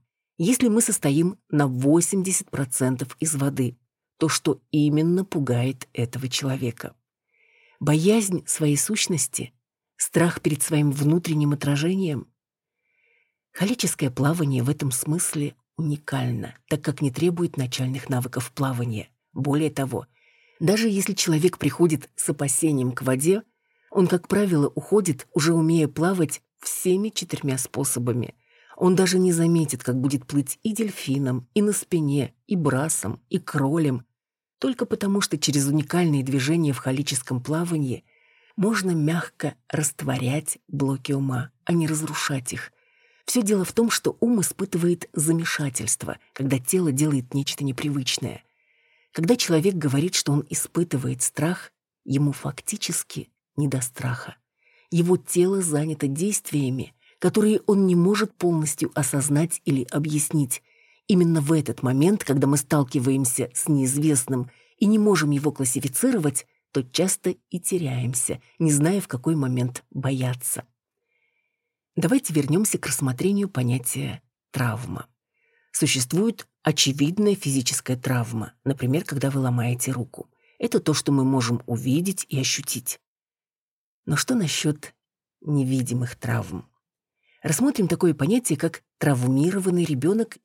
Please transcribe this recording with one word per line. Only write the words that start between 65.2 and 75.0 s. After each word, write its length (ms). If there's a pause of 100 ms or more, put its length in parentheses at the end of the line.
его 220
классифицировать, 920 (260)
то 100
часто 520 (160)
и 100
теряемся, 800 (160)
не 140
зная, 280
в 80
какой 280
момент 540
бояться. 720 (1300)
Давайте 400
вернёмся 440
к 80
рассмотрению 640
понятия 720 (280)
«травма». 560 (640)